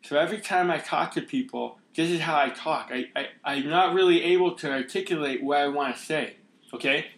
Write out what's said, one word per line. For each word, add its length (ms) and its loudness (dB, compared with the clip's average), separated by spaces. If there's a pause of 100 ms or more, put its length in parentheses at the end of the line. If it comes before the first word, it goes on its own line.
So 140 -6
every 240 0
time 300 0
I 80 0
talk 340 -2
to 100 -4
people, 560 -6 (160)
this 160 0
is 100 0
how 180 0
I 120 4
talk. 420 -4
I, 140 -4 (100)
I, 120 -4 (160)
I'm 240 -4
not 260 4
really 280 6
able 340 4
to 140 -6
articulate 720 -2
what 160 2
I 100 4
wanna 280 -2
say, 400 -4 (360)
okay? 340 -2 (120)